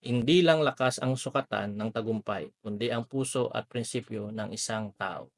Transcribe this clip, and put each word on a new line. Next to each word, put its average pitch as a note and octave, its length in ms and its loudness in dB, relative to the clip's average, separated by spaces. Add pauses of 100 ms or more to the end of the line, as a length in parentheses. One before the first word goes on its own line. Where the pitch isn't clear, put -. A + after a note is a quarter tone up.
Hindi B2 400 6
lang D#3 240 6
lakas B2+ 320 0
ang C3 160 2
sukatan G#2 640 -2
ng A2 160 -2
tagumpay, G#2+ 640 -2
kundi A2 320 -4
ang A#2 160 -2
puso C3 480 -2
at A2 160 -4
prinsipyo A2 640 -6
ng G#2+ 160 -6
isang A2 480 -4
tao. E2 380 -6